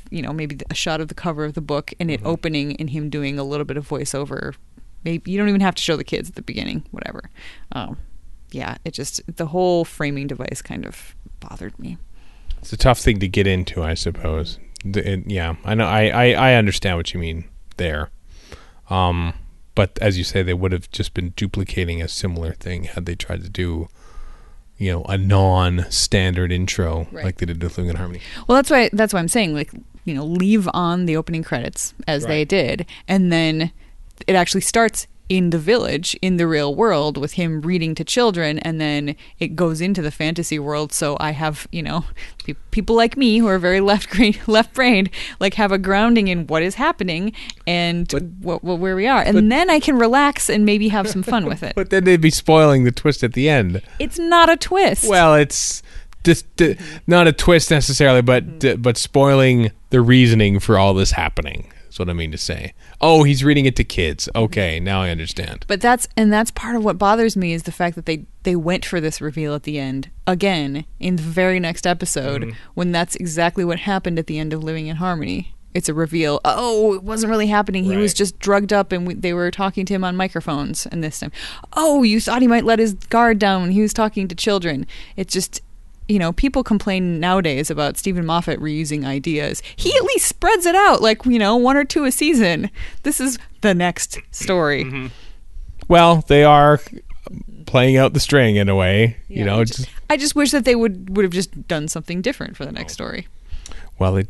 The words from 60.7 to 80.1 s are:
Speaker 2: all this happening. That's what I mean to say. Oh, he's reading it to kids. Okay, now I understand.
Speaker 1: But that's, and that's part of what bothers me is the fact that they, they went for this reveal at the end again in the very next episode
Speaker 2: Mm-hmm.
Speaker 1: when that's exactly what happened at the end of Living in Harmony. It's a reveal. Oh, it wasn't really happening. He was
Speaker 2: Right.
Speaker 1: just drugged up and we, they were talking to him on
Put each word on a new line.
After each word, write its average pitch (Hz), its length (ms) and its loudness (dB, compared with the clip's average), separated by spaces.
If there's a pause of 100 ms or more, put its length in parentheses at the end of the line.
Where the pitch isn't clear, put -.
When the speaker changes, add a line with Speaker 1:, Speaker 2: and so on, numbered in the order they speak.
Speaker 2:
all 98 160 6
this 95 200 2
happening. - 600 -4 (120)
That's - 140 -16
what 90 100 -4
I 87 40 -4
mean 82 180 -4
to 80 80 -10
say. - 340 -8 (280)
Oh, 156 240 8
he's 139 180 4
reading 143 220 4
it 131 120 4
to - 60 4
kids. - 540 -2
Okay, 98 420 0
now 95 240 0
I 90 80 -2
understand. 80 560 -8
Speaker 1:
But 196 140 -2
that's, 240 260 2 (100)
and 214 160 4
that's 220 200 2
part 233 240 -6
of 220 80 -2
what 185 140 0
bothers 214 380 2
me 175 160 0
is 165 120 -4
the 170 80 -6
fact 175 240 -4
that 170 100 -10
they, 160 200 -4 (180)
they 180 100 0
went 175 300 -2
for 180 160 -4
this 156 200 -4
reveal 147 360 -6
at 147 80 -10
the 151 160 -6
end 135 280 -6 (160)
again 165 600 -2 (160)
in 180 160 0
the 160 80 -2
very 185 340 0
next 170 300 -4
episode 143 540 -4
Speaker 2:
Mm-hmm. 113 140 -10 (180)
Speaker 1:
when 175 180 -2
that's 170 240 -2
exactly 170 480 -2
what 170 160 -2
happened 185 400 -2
at 160 80 -8
the 156 100 -6
end 156 140 -4
of 156 100 -6
Living 156 240 -6
in 160 100 -6
Harmony. 165 560 -4 (220)
It's 180 140 -2
a 151 60 -4
reveal. 156 500 0
Oh, 220 500 2
it 190 80 -6
wasn't 220 280 -2
really 214 180 2
happening. 208 340 0
He 190 140 0
was 202 160 0
Speaker 2:
Right. - 60 -6
Speaker 1:
just 196 200 -2
drugged 202 340 0
up 196 200 2
and 180 120 -2
we, 175 100 -6
they 180 180 -4
were 175 180 0
talking 190 360 -4
to 202 80 -6
him 185 100 -2
on 180 100 -4